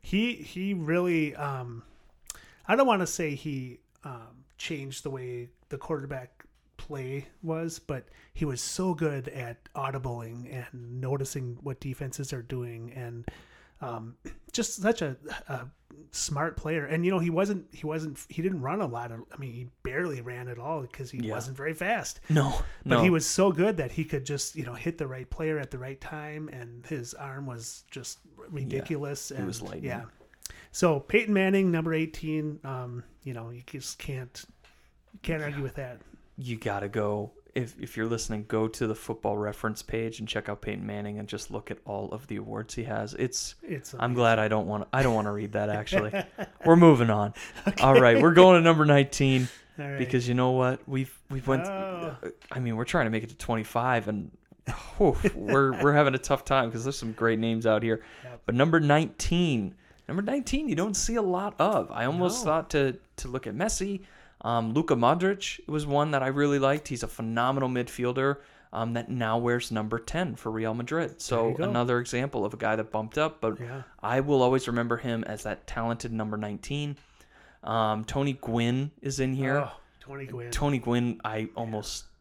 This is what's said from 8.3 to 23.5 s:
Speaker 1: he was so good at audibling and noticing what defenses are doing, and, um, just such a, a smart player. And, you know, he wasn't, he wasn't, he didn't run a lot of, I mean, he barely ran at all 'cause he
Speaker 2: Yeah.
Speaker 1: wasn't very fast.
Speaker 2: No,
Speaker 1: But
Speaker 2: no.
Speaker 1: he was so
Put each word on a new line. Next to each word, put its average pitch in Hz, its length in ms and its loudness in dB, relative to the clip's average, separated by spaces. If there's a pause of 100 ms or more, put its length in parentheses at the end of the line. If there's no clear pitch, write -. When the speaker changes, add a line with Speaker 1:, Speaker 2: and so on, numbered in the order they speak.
Speaker 1:
he - 100 -2
was 131 160 -4
so 185 340 -2
good 143 340 -4
at 120 300 -10 (160)
audibling 123 760 -8
and 123 480 -12
noticing 131 600 -4
what 139 180 -8
defenses 131 520 -8
are 127 100 -8
doing, 117 500 -10
and, 120 360 -10 (520)
um, 117 360 -10 (360)
just - 300 -4
such 220 200 2
a, 139 140 -6 (320)
a 123 180 -8 (440)
smart 151 460 -4
player. 156 300 -4
And, 160 180 -2
you 180 80 2
know, 185 80 2
he 170 100 0
wasn't, 190 420 0
he - 140 -10
wasn't, 156 320 -6 (100)
he - 140 -6
didn't 180 200 -2
run 156 180 -4
a 190 60 -2
lot 120 260 -8
of, 113 80 -12 (120)
I - 40 -20
mean, 135 160 -10
he 123 160 -12 (160)
barely 139 380 -4
ran 123 260 -10
at 120 100 -10
all 143 280 -6
'cause 123 240 -12
he 131 80 -10
Speaker 2:
Yeah. 110 160 -4
Speaker 1:
wasn't 123 220 -8
very 147 180 -4
fast. 190 540 -4
Speaker 2:
No, 143 220 4 (340)
Speaker 1:
But 127 120 4
Speaker 2:
no. 120 60 6
Speaker 1:
he 185 80 8
was 165 160 4
so 190 260 4